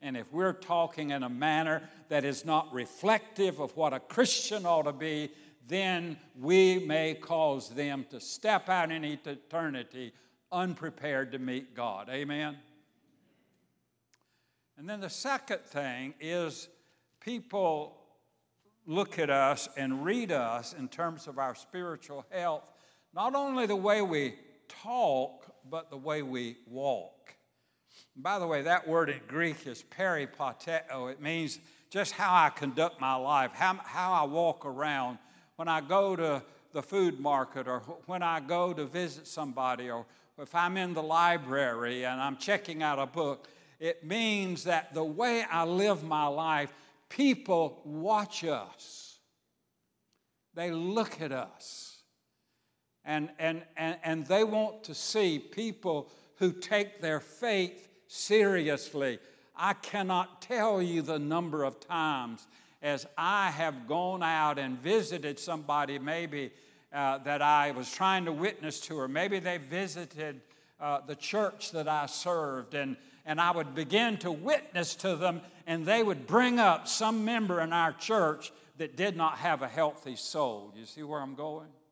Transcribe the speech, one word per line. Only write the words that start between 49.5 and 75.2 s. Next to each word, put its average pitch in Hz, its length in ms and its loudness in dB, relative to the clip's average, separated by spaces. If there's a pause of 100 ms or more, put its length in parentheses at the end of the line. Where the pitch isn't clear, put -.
They 170 180 -4
look 185 500 -2
at 147 120 -4
us. - 640 -10 (1080)
And, 151 260 -2 (100)
and, 165 240 -2 (120)
and, 165 280 -2
and 160 220 -2
they 190 180 4
want 214 420 0
to 151 100 -12
see 180 440 0
people 185 720 -4 (280)
who 185 160 4
take 208 480 -2
their 156 180 0
faith 190 680 -2 (200)
seriously. 151 1120 2 (360)
I 190 180 2
cannot 185 680 -2
tell 220 400 2
you 170 200 0
the 151 180 -2
number 156 440 -2
of 135 160 -4
times 143 680 -4 (340)
as 147 240 -2 (120)
I 190 340 2
have 147 360 -2
gone 180 360 -2
out 156 340 2
and 131 220 -4
visited 151 580 0
somebody 147 640 -2
maybe, 147 520 -4 (420)
uh, 139 260 0
that 143 220 -2
I 147 300 6
was 127 200 -6
trying 190 340 2
to 165 60 -2
witness 156 500 -4
to, 156 160 -8
or 131 100 -4
maybe 185 320 0
they 175 180 -4
visited, 156 840 -8 (380)
uh, 147 260 -2
the 147 100 -8
church - 560 -2
that 156 160 -4
I 151 180 0
served, 143 680 -4
and, 139 220 -2 (300)
and 156 140 -2
I 170 120 6
would 151 240 -2
begin 208 440 2
to 175 120 -4
witness 175 640 -2
to 190 200 -2
them, 170 260 0 (260)